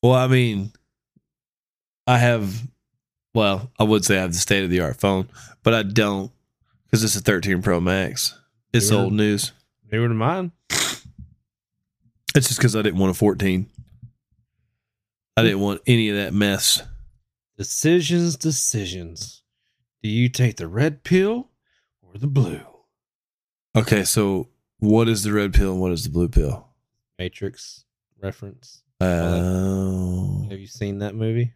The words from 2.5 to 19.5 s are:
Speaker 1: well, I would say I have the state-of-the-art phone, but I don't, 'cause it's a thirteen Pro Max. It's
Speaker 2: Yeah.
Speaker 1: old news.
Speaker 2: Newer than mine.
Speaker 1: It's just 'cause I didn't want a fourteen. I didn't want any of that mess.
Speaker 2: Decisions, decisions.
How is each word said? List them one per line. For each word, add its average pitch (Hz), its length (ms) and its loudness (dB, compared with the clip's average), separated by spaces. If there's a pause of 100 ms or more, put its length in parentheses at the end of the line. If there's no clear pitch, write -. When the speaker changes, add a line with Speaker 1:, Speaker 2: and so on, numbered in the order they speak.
Speaker 1:
well, 101 460 0
I 110 40 4
would 107 220 4
say 98 140 2
I - 20 -2
have 90 120 -4
the 85 40 -4
state-of-the-art 90 640 0
phone, 95 280 0 (360)
but 113 100 4
I 113 80 0
don't, 101 500 0 (600)
'cause 110 120 2
it's 107 120 0
a 107 40 -6
thirteen 92 440 0
Pro 87 180 0
Max. 92 560 -2 (360)
It's 107 180 2
Speaker 2:
Yeah. 107 80 4
Speaker 1:
old - 140 0
news. 104 400 0 (380)
Speaker 2:
Newer 117 160 0
than 117 100 0
mine. 170 340 -2 (1800)
Speaker 1:
It's 139 140 4
just - 120 -2
'cause 113 140 4
I 107 80 0
didn't 95 160 2
want 95 100 4
a 90 60 0
fourteen. 95 520 2 (1700)
I 110 60 2
didn't 104 200 2
want 101 260 -2
any 117 220 4
of 101 80 -2
that 95 180 -4
mess. 101 480 2 (720)
Speaker 2:
Decisions, 170 800 0
decisions. 92 1040 -6 (640)